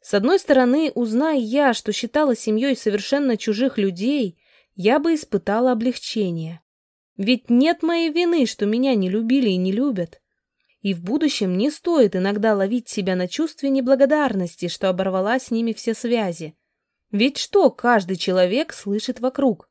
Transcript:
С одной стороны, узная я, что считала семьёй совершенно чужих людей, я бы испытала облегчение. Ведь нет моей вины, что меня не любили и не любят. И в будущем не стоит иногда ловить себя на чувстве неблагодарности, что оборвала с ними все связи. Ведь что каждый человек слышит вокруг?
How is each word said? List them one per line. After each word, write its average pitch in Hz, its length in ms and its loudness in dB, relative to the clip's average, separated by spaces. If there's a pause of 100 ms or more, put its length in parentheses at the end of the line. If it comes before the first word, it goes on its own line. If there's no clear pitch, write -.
С - 140 -8
одной 247 240 4
стороны, 269 560 4
узная 247 420 0
я, 262 360 2
что 214 200 -4
считала 262 440 0
семьёй 226 400 0
совершенно 226 600 0
чужих 226 420 -2
людей, 196 600 -2 (360)
я 214 240 2
бы 320 160 0
испытала 240 580 -2
облегчение. 190 880 -4 (560)
Ведь 233 320 -2
нет 294 340 2
моей 330 280 0
вины, 339 360 2
что - 200 -4
меня 247 280 0
не 190 140 0
любили 226 420 0
и 185 60 0
не 185 160 0
любят. 208 480 -4 (600)
И 196 100 -2
в 170 100 -6
будущем 214 540 0
не 233 140 0
стоит 294 460 2
иногда 202 380 0
ловить 202 340 -2
себя 185 280 -2
на 180 120 -2
чувстве 302 420 -4
неблагодарности, 262 960 2
что - 200 -2
оборвала 190 500 0
с - 120 -8
ними 233 220 0
все 226 220 -4
связи. 190 640 -4 (560)
Ведь 226 240 2
что 359 340 2
каждый 196 460 0
человек 185 560 0
слышит 214 480 -6
вокруг? 254 500 -2